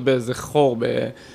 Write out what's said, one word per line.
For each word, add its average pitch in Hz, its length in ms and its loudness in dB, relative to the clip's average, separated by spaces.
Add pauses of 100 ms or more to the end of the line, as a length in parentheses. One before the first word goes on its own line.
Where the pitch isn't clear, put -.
באיזה 123 300 0
חור 139 460 2
ב-, 120 300 -2 (240)